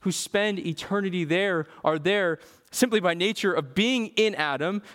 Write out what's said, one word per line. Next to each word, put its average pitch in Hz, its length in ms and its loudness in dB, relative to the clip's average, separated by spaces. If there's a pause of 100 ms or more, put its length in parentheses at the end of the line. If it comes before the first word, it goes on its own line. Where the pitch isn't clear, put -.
who 180 120 -2
spend 202 460 -2
eternity 180 680 -4
there 170 420 0 (180)
are 156 140 2
there 180 400 0 (320)
simply 240 300 2
by 175 140 2
nature 185 380 0
of 143 220 -4
being 226 340 2
in 214 260 2
Adam, 156 480 -2 (120)